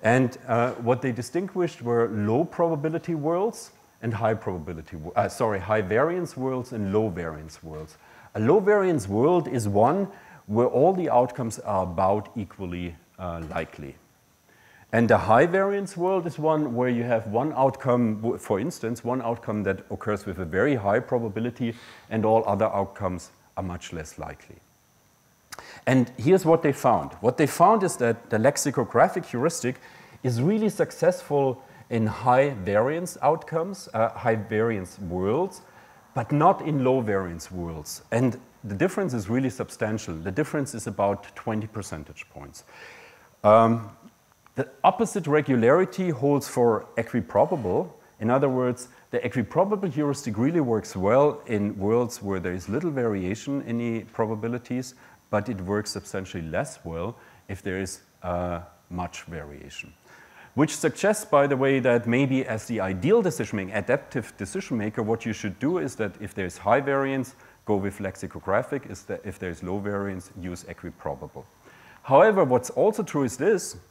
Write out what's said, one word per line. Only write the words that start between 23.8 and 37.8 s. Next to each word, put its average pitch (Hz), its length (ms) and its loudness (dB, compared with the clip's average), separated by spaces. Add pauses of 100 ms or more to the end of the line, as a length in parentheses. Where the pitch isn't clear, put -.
less 82 240 -12
likely. - 400 -14 (1300)
And 127 300 4
here's 180 280 4
what 160 160 6
they 147 120 4
found. 104 480 2
What 123 160 2
they 151 100 4
found 190 360 6
is 175 140 0
that 117 320 0
the 113 80 0
lexicographic 135 880 2
heuristic 131 540 -2 (440)
is 120 180 0
really 208 280 2
successful 147 960 2 (260)
in 113 180 2
high 123 420 6
variance 123 720 0
outcomes, 165 720 -2
uh, 113 160 2
high 113 260 0
variance 107 640 -2
worlds, 101 600 -2 (520)
but 139 200 -4
not 170 340 4
in 147 160 0
low 131 160 4
variance 95 500 -4
worlds. 85 520 -8 (100)